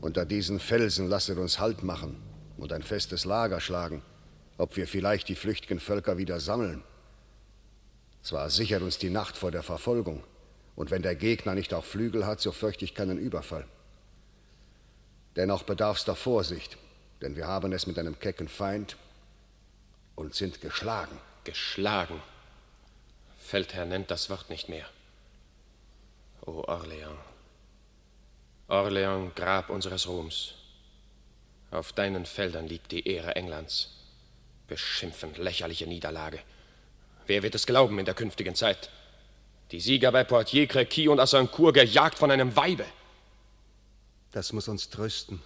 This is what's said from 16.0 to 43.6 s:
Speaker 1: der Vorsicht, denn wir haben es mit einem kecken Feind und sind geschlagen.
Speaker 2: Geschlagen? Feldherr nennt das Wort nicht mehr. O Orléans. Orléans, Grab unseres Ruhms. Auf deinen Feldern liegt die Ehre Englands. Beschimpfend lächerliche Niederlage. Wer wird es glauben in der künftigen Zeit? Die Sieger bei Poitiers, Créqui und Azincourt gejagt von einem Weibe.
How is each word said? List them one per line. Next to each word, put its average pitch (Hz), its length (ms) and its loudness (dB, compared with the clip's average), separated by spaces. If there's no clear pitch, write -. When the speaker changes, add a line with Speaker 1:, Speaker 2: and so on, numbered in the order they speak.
Speaker 1:
der 98 120 0
Vorsicht, 92 600 0
denn 71 140 -6
wir 80 100 -6
haben 92 260 -2
es 90 140 -2
mit 85 100 -4
einem 82 220 -6
kecken 87 300 -6
Feind 101 480 -4
und 78 180 -12
sind 90 260 -4
geschlagen. 82 600 -6
Speaker 2:
Geschlagen? 92 760 -2
Feldherr 92 460 -4
nennt 92 260 -6
das 87 180 -4
Wort 95 220 -10
nicht 82 180 -10
mehr. 80 180 -10
O 80 180 -10
Orléans. 78 540 -8
Orléans, 98 640 2
Grab 92 340 0
unseres 92 380 -4
Ruhms. 87 480 -8
Auf 82 200 -6
deinen 98 320 0
Feldern 82 440 -4
liegt 82 240 -10
die 85 160 -4
Ehre 85 260 -2
Englands. 85 560 -4
Beschimpfend - 720 -6
lächerliche 85 500 -4
Niederlage. 80 500 -6
Wer 101 160 4
wird 104 140 -2
es - 100 0
glauben 123 320 6
in 95 60 0
der 92 100 0
künftigen 98 400 -4
Zeit? - 360 0
Die 85 80 -8
Sieger 123 320 6
bei 127 100 8
Poitiers, 127 480 6
Créqui 147 380 4
und 143 100 8
Azincourt 139 560 8
gejagt 135 420 8
von 147 140 6
einem 131 240 6
Weibe. 147 300 4